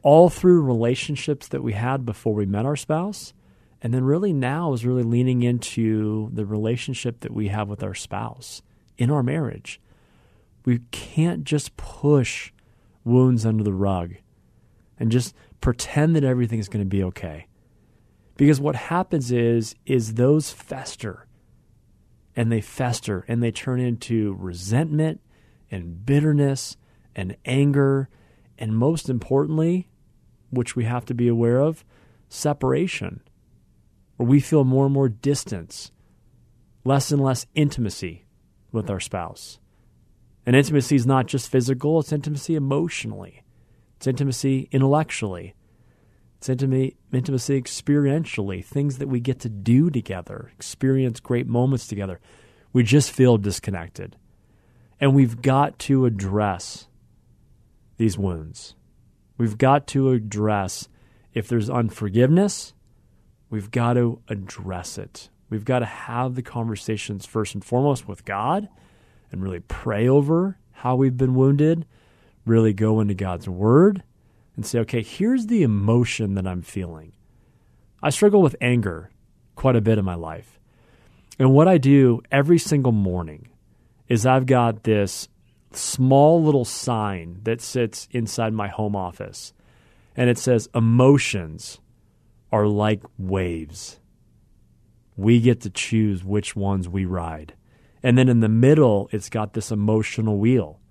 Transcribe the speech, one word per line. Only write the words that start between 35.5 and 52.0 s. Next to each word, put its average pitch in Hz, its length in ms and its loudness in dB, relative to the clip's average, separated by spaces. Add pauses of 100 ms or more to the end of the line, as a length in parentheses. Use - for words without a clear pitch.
less 135 260 0
and 143 100 2
less 135 240 0 (120)
intimacy 117 680 -2 (460)
with 107 180 -4
our 95 120 -6
spouse. - 580 -12 (880)
And 123 80 4
intimacy 143 400 4
is 120 120 2
not 131 200 2
just - 240 -6
physical, 131 480 0
it's 151 140 -2
intimacy 151 420 -4
emotionally. 135 880 -6 (540)
It's - 120 -6
intimacy 135 640 -2
intellectually. 131 840 -2 (840)
It's - 100 -10
intimacy, 131 480 -2 (160)
intimacy 127 500 -2
experientially, 139 1040 -2
things 143 340 -4
that 139 80 -6
we 131 140 -2
get 123 200 -4
to 120 80 -8
do 117 420 2
together, 101 680 -10
experience 131 640 -2
great 123 260 -4
moments 123 400 0
together. 98 320 -10 (540)